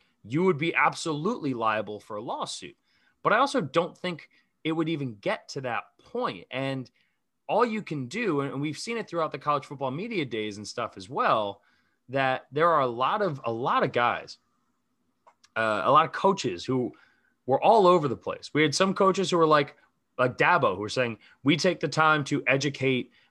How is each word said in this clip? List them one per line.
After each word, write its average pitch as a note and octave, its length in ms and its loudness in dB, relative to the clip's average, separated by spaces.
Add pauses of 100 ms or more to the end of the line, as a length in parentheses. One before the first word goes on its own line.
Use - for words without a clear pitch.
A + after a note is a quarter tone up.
(220)
you C#3 220 -2
would F3 140 4
be E3 160 -2
absolutely D3+ 800 -2
liable G#2+ 440 -2
for G#2 180 -12
a G#2+ 60 -8
lawsuit. A3 540 -10 (460)
But E3+ 100 2
I G#3+ 60 4
also C4+ 220 2
don't E3 380 0
think F3 300 -8 (340)
it D#3+ 100 -2
would D#3+ 160 -2
even C#3 320 -6
get - 280 -6
to C#3 140 -10
that A#2 220 -4 (140)
point. F3+ 520 -8
And C3+ 400 -4 (580)
all G3 160 2
you A3 180 -2
can C#3+ 240 -6
do, D#3+ 360 -2
and C3+ 180 -6
we've D3 180 -6
seen A#3 180 -8
it G#3+ 120 -8
throughout D#3+ 240 -4
the D3 60 -8
college C#3+ 260 -2
football C3+ 260 -6
media F3+ 340 -6
days G#2+ 340 -6
and G#2 100 -12
stuff - 280 -8
as F#2+ 120 -14
well, B2 540 -2 (480)
that C3 420 -2
there D#3+ 160 2
are D#3 140 4
a B2+ 40 2
lot C3 360 -2
of, D3 220 -2
a A#2 60 -2
lot D#3 320 0
of C#3 100 0
guys G#2+ 460 0 (1160)
uh, A2 280 0
a A#2 60 4
lot D3+ 140 8
of C#3 80 -4
coaches D#3+ 520 0
who B2+ 280 -2 (540)
were C3+ 160 2
all G3 240 6
over F3 220 6
the A2+ 80 -2
place. - 380 -10
We D3+ 80 4
had D3 120 2
some F#3+ 200 2
coaches F#3+ 360 2
who F3+ 60 2
were E3 100 4
like, D3 300 2 (420)
like B2+ 180 0
Dabo, C#3 380 4
who G2 80 -6
were G#2+ 60 -6
saying, A#2 300 -2 (240)
"We D#3 140 4
take F3 240 0
the D#3+ 80 -2
time D#3 360 2
to C#3+ 220 -2
educate C3+ 640 0 (200)